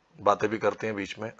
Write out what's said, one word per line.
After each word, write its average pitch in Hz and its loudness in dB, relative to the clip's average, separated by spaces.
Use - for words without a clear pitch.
बातें 101 4
भी 107 -2
करते 104 0
हैं 107 -4
बीच 98 -6
में, 110 -8